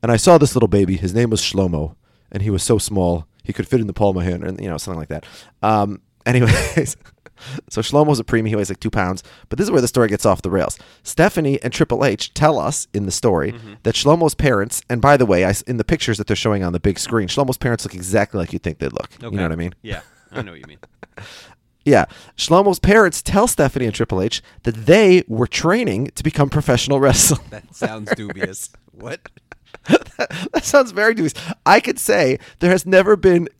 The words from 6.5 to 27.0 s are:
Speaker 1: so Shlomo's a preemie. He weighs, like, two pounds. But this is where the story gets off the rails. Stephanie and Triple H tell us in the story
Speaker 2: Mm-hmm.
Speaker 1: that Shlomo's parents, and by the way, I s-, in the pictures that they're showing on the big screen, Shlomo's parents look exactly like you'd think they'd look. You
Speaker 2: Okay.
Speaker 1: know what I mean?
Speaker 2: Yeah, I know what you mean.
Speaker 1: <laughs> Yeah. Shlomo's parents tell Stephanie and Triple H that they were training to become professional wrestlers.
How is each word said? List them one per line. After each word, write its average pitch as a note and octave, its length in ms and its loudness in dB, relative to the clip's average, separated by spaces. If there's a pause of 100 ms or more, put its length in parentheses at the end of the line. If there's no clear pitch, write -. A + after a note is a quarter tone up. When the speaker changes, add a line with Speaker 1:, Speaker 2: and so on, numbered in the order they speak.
Speaker 1:
so A2 120 -6
Shlomo's D3 360 2
a A2 60 -4
preemie. A2 240 0
He A2 80 -2
weighs, G2 140 -2
like, F#2+ 100 -10
two A2 100 -4
pounds. F#2 320 -2 (260)
But B2+ 100 -8
this G3+ 80 0
is A#3 40 -4
where D3+ 100 4
the A#2+ 80 0
story A#2 200 2
gets G#2 180 0
off F#2+ 160 2
the F2+ 80 -4
rails. F2+ 280 -2 (240)
Stephanie D#3 600 0
and A#2+ 100 -4
Triple - 320 0
H G#2+ 300 -2
tell D3+ 240 2
us F#2 340 -4
in G2+ 140 -4
the F#2+ 60 -4
story F#2 400 0
Speaker 2:
Mm-hmm. A2+ 220 -18 (100)
Speaker 1:
that A2+ 100 0
Shlomo's D#3 400 2
parents, A#2 560 0
and B2 100 -2
by C#3 160 6
the B2 100 4
way, F#2 180 4
I F#2 60 2
s-, G#2 120 -2
in B2 160 -6
the A2 60 -2
pictures A#2+ 340 -2
that G#2 80 -6
they're G#2 100 0
showing G2+ 280 -2
on F2 100 -4
the F2+ 60 -4
big G2 180 -2
screen, G#2+ 300 -4
Shlomo's C3 300 -2
parents A#2+ 260 -4
look - 100 -12
exactly G2 460 -2
like E2+ 120 -6
you'd F2 100 -8
think D#2+ 160 -8
they'd C#2 140 -6
look. - 180 -10 (100)
You A#2 80 -14
Speaker 2:
Okay. G2+ 80 -8
Speaker 1:
know F#2+ 80 -4
what D#2+ 80 -4
I E2 40 -6
mean? E2+ 260 -8
Speaker 2:
Yeah, F#2+ 180 -10 (320)
I B2+ 100 -10
know F#2+ 100 -14
what D#2 80 -20
you D2 60 -20
mean. D2 120 -20 (380)
Speaker 1:
<laughs> - 80 -20 (600)
Yeah. A#2 220 2 (300)
Shlomo's F#3+ 440 2
parents G3 420 4
tell G#3+ 240 2
Stephanie C3+ 400 0
and G#2 80 -4
Triple G2+ 260 -2
H - 220 -4 (220)
that A2 220 -4
they F#3 420 6
were A2+ 180 -2
training D#3 600 -2 (100)
to - 80 -10
become D3 260 0
professional C3+ 480 0
wrestlers. C3+ 460 2